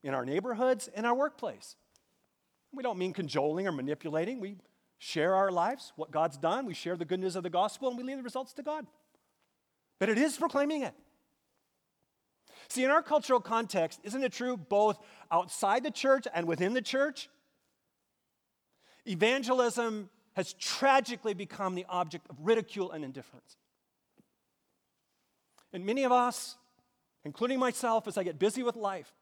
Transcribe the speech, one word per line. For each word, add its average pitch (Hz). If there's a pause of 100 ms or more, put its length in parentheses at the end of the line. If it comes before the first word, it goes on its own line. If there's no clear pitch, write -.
in 135
our 127
neighborhoods, 214
in 208
our 240
workplace. 247 (960)
We 269
don't 233
mean 185
cajoling 156
or 180
manipulating. 156
We 196 (400)
share 165
our 196
lives, 185
what 156
God's 151
done. 180
We 180
share 175
the 165
good 185
news 185
of 185
the 180
gospel, 208
and 247
we 247
leave 269
the 262
results 254
to 294
God. 294 (1120)
But 196
it 220
is 285
proclaiming 294
it. 202 (1700)
See, 254
in 262
our 311
cultural 269
context, 208
isn't 240
it 254
true 247
both 202 (300)
outside 196
the 294
church 269
and 170
within 180
the 254
church? 269 (1800)
Evangelism 233 (240)
has -
tragically 247
become 185
the 180
object 175
of 147
ridicule 202
and 156
indifference. 131 (2250)
And 185
many 254
of 247
us, 247 (680)
including 247
myself, 226
as 208
I 190
get 170
busy 214
with 240
life 196